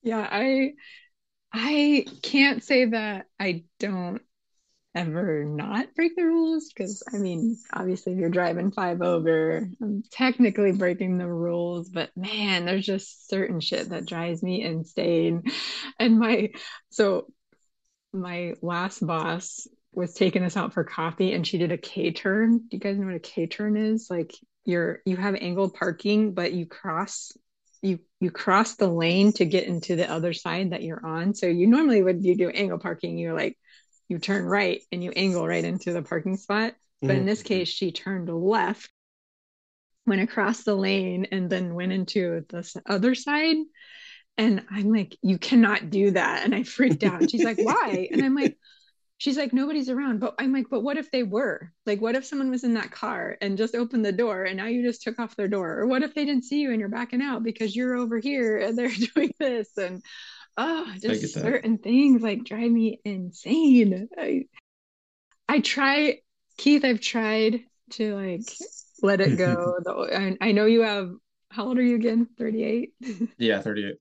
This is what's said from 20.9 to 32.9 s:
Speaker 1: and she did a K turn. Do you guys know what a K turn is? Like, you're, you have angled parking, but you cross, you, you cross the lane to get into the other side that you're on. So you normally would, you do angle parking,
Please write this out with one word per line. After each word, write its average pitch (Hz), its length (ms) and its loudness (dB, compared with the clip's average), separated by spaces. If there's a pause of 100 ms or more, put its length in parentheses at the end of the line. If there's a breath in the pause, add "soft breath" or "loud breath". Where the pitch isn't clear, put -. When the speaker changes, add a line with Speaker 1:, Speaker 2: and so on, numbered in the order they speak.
Speaker 1:
and 165 140 -2
she 185 120 -2
did 165 140 0
a 170 60 -2
K - 340 -4
turn. 220 460 2
Do 226 180 -8
you - 20 -6
guys 196 200 -4
know 196 80 -4
what 185 100 -6
a 160 40 -6
K - 260 -6
turn 214 300 -2
is? 220 340 0
Like, 170 240 -4 (300)
you're, 175 420 0
you 185 100 0
have 196 180 -2
angled 185 400 -2
parking, 202 600 0
but 175 180 -2
you 170 140 -4
cross, - 680 -8 (500)
you, 185 160 0 (220)
you 180 100 0
cross 208 460 2
the 196 120 2
lane 175 460 4
to - 100 4
get 175 200 2
into 175 320 -2
the 175 140 0
other 165 220 -2
side 175 380 -4
that 165 120 -6
you're 160 220 -8
on. 165 300 -2
So 185 120 -2
you 175 200 4
normally 247 360 6
would, 185 220 2
you 180 120 4
do 180 120 2
angle 180 300 -2
parking, 170 400 -6